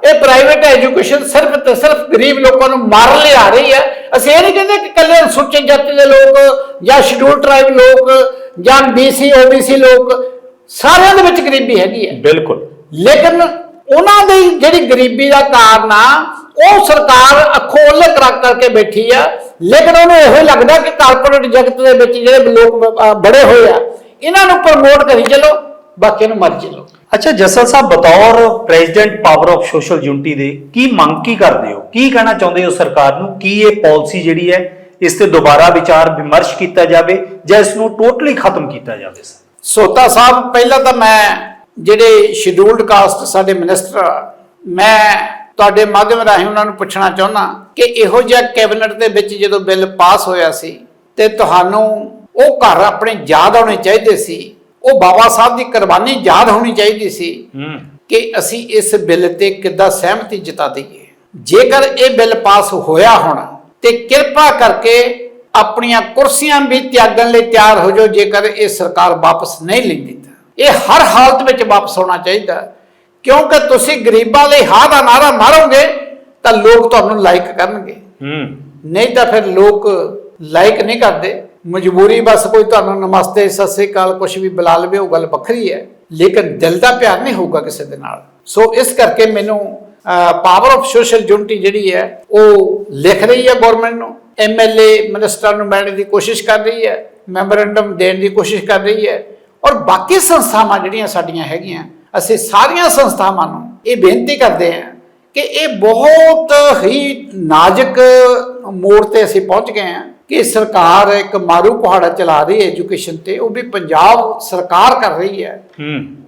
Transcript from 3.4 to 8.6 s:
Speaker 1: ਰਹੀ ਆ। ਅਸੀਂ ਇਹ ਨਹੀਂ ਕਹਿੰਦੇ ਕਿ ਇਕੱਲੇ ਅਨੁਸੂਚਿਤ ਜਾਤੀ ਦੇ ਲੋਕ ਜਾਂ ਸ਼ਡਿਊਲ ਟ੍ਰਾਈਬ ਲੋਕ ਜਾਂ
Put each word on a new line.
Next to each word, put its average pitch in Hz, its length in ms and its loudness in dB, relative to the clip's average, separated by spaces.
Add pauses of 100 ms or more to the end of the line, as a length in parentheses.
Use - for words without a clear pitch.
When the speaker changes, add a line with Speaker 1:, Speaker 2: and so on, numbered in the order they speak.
Speaker 1:
ਰਹੀ 269 220 2
ਆ। 269 80 2 (380)
ਅਸੀਂ 269 140 0
ਇਹ 320 100 4
ਨਹੀਂ 381 120 2
ਕਹਿੰਦੇ 392 240 0
ਕਿ 403 80 -6
ਇਕੱਲੇ 330 340 2
ਅਨੁਸੂਚਿਤ 294 420 0
ਜਾਤੀ 285 360 0
ਦੇ 277 80 4
ਲੋਕ 269 320 6 (460)
ਜਾਂ 262 180 4
ਸ਼ਡਿਊਲ 269 400 2
ਟ੍ਰਾਈਬ 269 260 4
ਲੋਕ 262 440 4 (480)
ਜਾਂ 262 220 4